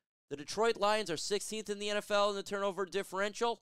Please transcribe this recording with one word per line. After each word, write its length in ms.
the 80
Detroit 400
Lions 340
are 60
sixteenth 520
in 100
the 100
N 80
F 120
L 220
in 40
the 80
turnover 420
differential, 760